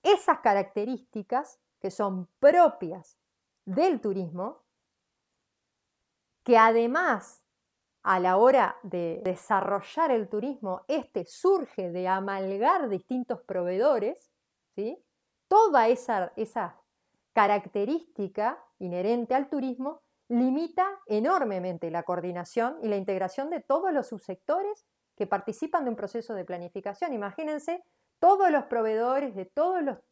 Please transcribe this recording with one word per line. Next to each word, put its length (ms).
Esas 380
características 1200
que 100
son 380
propias 800
del 360
turismo, 640
que 120
además 880
a 160
la 160
hora 480
de 400
desarrollar 880
el 160
turismo, 580
este 380
surge 680
de 160
amalgar 840
distintos 520
proveedores, 920
¿sí? 280
Toda 400
esa, 480
esa 440
característica 1300
inherente 560
al 140
turismo 540
limita 800
enormemente 840
la 140
coordinación 800
y 60
la 80
integración 540
de 80
todos 340
los 140
subsectores 800
que 120
participan 560
de 60
un 60
proceso 380
de 100
planificación. 680
Imagínense 720
todos 320
los 140
proveedores 720
de 80
todos 360
los 180